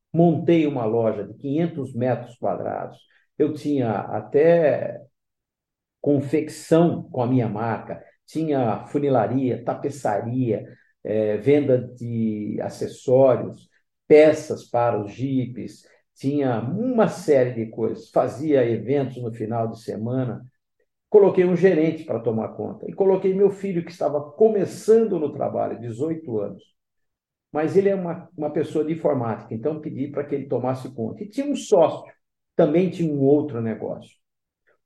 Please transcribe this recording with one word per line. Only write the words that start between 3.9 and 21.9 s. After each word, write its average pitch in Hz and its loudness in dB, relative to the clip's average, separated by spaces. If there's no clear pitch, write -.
confecção 156 0
com 127 -4
a 117 -2
minha 123 2
marca, 107 -6
tinha 135 -2
funilaria, 127 0
tapeçaria, 120 -4
eh, 107 -2
venda 135 2
de 110 -6
acessórios, - 0
peças 151 6
para 120 0
os 101 -12
jipes, 123 -6
tinha 135 -2
uma 208 0
série 131 2
de 110 -6
coisas. 107 -6
Fazia 135 2
eventos 120 -2
no 120 -8
final 113 -4
de 113 -10
semana. 123 -6
Coloquei 190 6
um 180 2
gerente 160 2